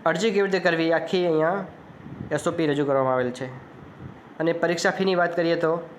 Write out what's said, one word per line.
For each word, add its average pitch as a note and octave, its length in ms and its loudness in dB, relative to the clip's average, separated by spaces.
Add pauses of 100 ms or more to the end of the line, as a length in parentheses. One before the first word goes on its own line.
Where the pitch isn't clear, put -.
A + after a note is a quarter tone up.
અરજી F3 260 2
કેવી G3+ 120 2
રીતે F#3+ 180 2
કરવી E3 320 2
આખી F3 340 0
અહીંયા E3 380 2 (680)
એસ D3+ 160 -2
ઓ E3+ 60 0
પી D#3+ 140 0
રજૂ C#3+ 200 0
કરવામાં C3+ 280 2
આવેલ B2+ 160 0
છે. B2+ 160 -10 (920)
અને E3 120 2
પરીક્ષા E3+ 380 0
ફીની F#3+ 240 0
વાત E3+ 220 0
કરીએ E3+ 200 2
તો E3 320 0 (100)